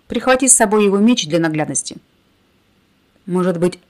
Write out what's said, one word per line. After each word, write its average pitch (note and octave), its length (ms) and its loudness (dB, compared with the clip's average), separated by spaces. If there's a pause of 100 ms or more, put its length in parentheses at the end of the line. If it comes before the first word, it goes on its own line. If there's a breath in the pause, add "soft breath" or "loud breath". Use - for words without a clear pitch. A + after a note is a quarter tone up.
"Прихвати C4 400 0
с - 80 4
собой G#3+ 300 2
его G3 140 2
меч A3+ 280 2
для E3 120 0
наглядности". D3+ 580 -4 (1300)
"Может F3+ 340 -2
быть, F3 200 -2 (100)